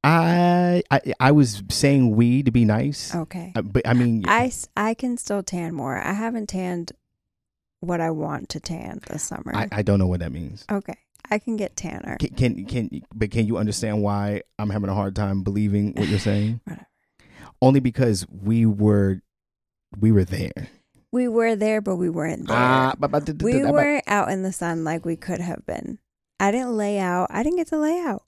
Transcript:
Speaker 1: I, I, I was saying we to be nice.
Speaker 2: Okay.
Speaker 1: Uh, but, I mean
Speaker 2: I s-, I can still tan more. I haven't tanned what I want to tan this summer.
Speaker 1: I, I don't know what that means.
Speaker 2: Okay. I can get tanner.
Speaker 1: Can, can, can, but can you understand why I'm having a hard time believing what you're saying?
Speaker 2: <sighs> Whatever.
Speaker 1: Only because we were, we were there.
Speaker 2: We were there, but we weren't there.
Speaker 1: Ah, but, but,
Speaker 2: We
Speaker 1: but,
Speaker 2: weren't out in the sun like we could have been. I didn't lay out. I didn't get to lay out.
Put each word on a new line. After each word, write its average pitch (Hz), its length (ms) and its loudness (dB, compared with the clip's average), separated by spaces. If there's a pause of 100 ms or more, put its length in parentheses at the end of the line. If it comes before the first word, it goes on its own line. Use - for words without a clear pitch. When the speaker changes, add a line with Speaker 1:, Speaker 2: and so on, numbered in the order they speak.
Speaker 1:
I, 175 800 4
I, 139 120 4 (180)
I 135 140 6
was 127 360 4
saying 135 460 4
we 120 300 4
to 120 80 4
be 120 120 6
nice. 117 480 0
Speaker 2:
Okay. 175 440 -8
Speaker 1:
Uh, 277 60 -2
but, 101 260 -2
I 120 40 2
mean 120 360 2
Speaker 2:
I 226 180 4
s-, - 300 -8
I 220 180 0
can 240 220 -4
still 202 260 -4
tan 170 320 -8
more. 131 240 -4
I - 140 -4
haven't 220 360 -4
tanned 180 440 -6 (880)
what 175 200 -2
I 165 120 0
want 151 380 -6
to 151 100 -8
tan - 480 -10
this - 160 -8
summer. - 280 -10
Speaker 1:
I, 101 200 -2
I 104 100 -2
don't 101 160 4
know 92 80 4
what 90 140 0
that 82 100 -6
means. 82 400 -10
Speaker 2:
Okay. - 240 -6 (340)
I 208 120 0
can 226 160 -6
get 208 180 -6
tanner. - 460 -10
Speaker 1:
Can, - 160 0
can, 117 300 0
can, 104 360 -6 (100)
but 107 200 -4
can 110 160 0
you 117 80 -2
understand 104 440 -2
why 101 420 -2 (180)
I'm 104 100 -2
having 101 200 -2
a 98 40 0
hard 98 220 -2
time 98 260 0
believing 101 520 0
what 104 120 0
you're 95 140 0
saying? 104 420 0
Speaker 2:
<sighs> - 40 -18
Whatever. - 200 -14 (720)
Speaker 1:
Only 135 200 6
because 117 500 0
we 110 340 2
were, 101 580 4 (760)
we 110 140 4
were 98 120 6
there. - 440 -6 (420)
Speaker 2:
We 247 160 0
were 226 300 2
there, 214 240 2
but 202 160 -2
we 170 140 0
weren't 160 360 -4
there. 110 100 0
Speaker 1:
Ah, 131 400 4
but, 143 140 -2
but, 147 320 -2
Speaker 2:
We 247 180 2
Speaker 1:
but, 277 120 2
Speaker 2:
weren't 294 340 2
out 208 240 0
in 190 140 -2
the 185 80 -4
sun 165 320 -4
like 165 200 -6
we 165 120 -4
could - 240 -8
have 175 260 -8
been. - 320 -8 (400)
I 196 140 2
didn't 247 240 -2
lay 208 240 -2
out. 180 300 0
I - 120 -4
didn't 320 160 0
get 330 100 -2
to 311 100 -2
lay 311 200 0
out. 277 280 -4